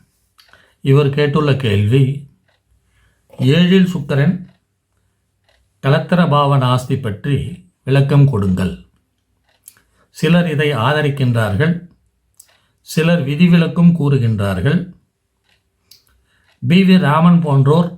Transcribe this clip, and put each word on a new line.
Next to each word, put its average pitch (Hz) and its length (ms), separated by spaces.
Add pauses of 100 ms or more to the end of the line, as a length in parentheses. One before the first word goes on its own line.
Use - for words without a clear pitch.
(840)
இவர் 139 260
கேட்டுள்ள 147 460
கேள்வி, 107 480 (1400)
ஏழில் 180 440
சுக்கிரன் 143 460 (1500)
கலத்திர 165 440
பாவ 143 300
நாஸ்தி 127 380
பற்றி 113 400 (480)
விளக்கம் 139 440
கொடுங்கள். 92 440 (1400)
சிலர் 170 340
இதை 147 260
ஆதரிக்கின்றார்கள், 135 1000 (1120)
சிலர் 160 340
விதிவிலக்கும் 170 680
கூறுகின்றார்கள். 117 880 (1800)
பி 165 200
வி 185 160
ராமன் 165 420
போன்றோர் 147 580